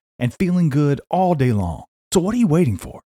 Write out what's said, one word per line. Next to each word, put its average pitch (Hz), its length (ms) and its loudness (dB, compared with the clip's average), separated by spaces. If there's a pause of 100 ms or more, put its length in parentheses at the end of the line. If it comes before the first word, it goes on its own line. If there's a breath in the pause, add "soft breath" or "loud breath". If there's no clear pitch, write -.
(180)
and 120 160 -2
feeling 180 340 0
good 143 400 0
all 180 260 0
day 127 200 2
long. 87 300 -4 (280)
So - 80 2
what 196 140 -2
are 247 40 -2
you 233 80 2
waiting 147 300 0
for? - 340 -14